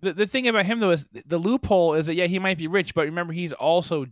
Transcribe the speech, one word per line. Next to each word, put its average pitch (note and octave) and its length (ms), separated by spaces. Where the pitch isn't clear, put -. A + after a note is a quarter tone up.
The, F3+ 120
the G3 160
thing B3+ 180
about A3 200
him, A3+ 140
though, G3+ 100
is D#3 220
th-, - 140
the E3+ 120
loophole F3+ 560
is D#3 120
that, E3 80
yeah, F3 120
he F#3 120
might F#3+ 180
be D#3 120
rich, F3+ 260
but D#3+ 120
remember, E3+ 260
he's E3+ 200
also D#3+ 600